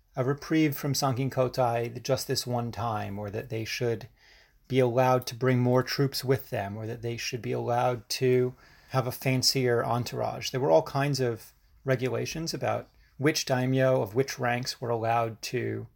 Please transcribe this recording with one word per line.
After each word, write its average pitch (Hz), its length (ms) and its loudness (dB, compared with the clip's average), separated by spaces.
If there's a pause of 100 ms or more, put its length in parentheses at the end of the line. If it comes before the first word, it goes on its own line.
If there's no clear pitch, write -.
(160)
a 135 80 0
reprieve 147 520 0
from 143 180 -2
Sankin 135 360 0
Kotai 120 720 0
just - 240 -2
this 127 180 -2
one 120 260 -4
time, 104 460 -4
or 104 120 -8
that 110 200 -8
they 113 140 -6
should 113 460 -4 (580)
be 127 120 2
allowed 127 480 4
to 123 80 -10
bring 127 240 2
more 123 240 4
troops - 400 -2
with 127 260 0
them, 101 280 -6
or 110 80 -8
that 113 160 -8
they 117 140 -4
should 117 260 -6
be 123 120 -4
allowed 120 560 0
to 127 440 2 (360)
have 131 180 0
a 127 40 -4
fancier 123 720 2
entourage. 120 640 -2
There 131 100 -2
were 147 120 2
all 160 120 8
kinds 139 360 0
of 120 340 -2 (320)
regulations 127 680 -2
about 117 340 -4 (300)
which 151 280 0
daimyo 131 560 4
of 107 140 -4
which 135 240 0
ranks 123 420 -2
were 117 80 -4
allowed 113 540 0
to 113 520 -4